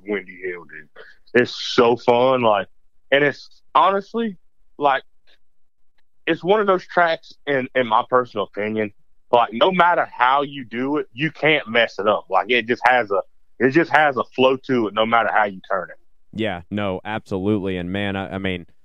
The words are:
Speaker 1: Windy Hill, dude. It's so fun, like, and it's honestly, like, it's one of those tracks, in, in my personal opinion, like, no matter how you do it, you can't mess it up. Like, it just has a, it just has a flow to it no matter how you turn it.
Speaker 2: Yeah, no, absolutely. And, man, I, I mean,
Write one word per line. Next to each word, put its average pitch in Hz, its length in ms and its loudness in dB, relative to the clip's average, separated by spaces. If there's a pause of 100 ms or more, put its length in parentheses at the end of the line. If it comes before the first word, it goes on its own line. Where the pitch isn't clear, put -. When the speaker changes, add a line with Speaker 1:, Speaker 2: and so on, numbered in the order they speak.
Speaker 1:
Windy 92 380 -8
Hill, 87 220 -10
dude. 78 240 -20 (440)
It's 123 200 2
so 120 440 2
fun, 123 440 2
like, 104 260 2 (440)
and 139 120 4
it's - 380 -6 (120)
honestly, 196 640 0 (400)
like, 135 260 0 (1200)
it's 160 180 -4
one 208 180 2
of 202 60 0
those 185 180 0
tracks, 165 480 0 (120)
in, 135 300 -2
in 127 120 2
my 113 220 4
personal 113 360 0
opinion, 107 480 -6 (380)
like, 117 220 4
no 151 180 0
matter 170 440 2
how 131 280 2
you 139 200 -8
do 131 340 -4
it, 139 160 -4
you 151 180 -4
can't 147 360 0
mess 117 300 0
it 101 100 -2
up. 95 220 0
Like, 95 220 0
it 117 160 0
just 117 180 -2
has 120 240 4
a, 95 120 0 (380)
it 131 120 2
just 160 180 2
has 147 260 4
a 107 80 -2
flow 131 320 2 (120)
to 120 200 0
it 98 60 -8
no 110 120 0
matter 113 280 2
how 107 120 2
you 98 140 -8 (100)
turn 92 200 -4
it. - 80 -20 (340)
Speaker 2:
Yeah, 98 380 -6
no, 101 340 -4
absolutely. 98 720 -4
And, 87 140 -6
man, 98 240 -4
I, 95 200 -6
I - 20 -6
mean, 92 300 -6 (180)